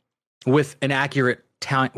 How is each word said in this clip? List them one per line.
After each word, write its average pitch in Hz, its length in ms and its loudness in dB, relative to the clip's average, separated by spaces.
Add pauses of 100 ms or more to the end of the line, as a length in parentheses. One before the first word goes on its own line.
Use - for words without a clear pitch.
(460)
with 143 360 2
an 139 100 0
accurate 135 520 0 (160)
ti-, 131 380 0